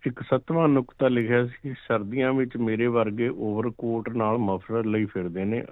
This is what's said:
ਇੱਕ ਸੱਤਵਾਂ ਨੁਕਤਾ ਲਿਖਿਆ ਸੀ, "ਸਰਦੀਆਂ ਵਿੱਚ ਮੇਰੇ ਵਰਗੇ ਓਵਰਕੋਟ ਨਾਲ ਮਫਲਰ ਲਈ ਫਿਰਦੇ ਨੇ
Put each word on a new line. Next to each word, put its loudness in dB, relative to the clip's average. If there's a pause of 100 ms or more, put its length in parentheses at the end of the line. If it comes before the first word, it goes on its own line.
ਇੱਕ -6
ਸੱਤਵਾਂ 0
ਨੁਕਤਾ 2
ਲਿਖਿਆ 4
ਸੀ, -10
"ਸਰਦੀਆਂ 0
ਵਿੱਚ 0
ਮੇਰੇ 2
ਵਰਗੇ 2
ਓਵਰਕੋਟ -4
ਨਾਲ 0
ਮਫਲਰ -2
ਲਈ 0
ਫਿਰਦੇ -4
ਨੇ -2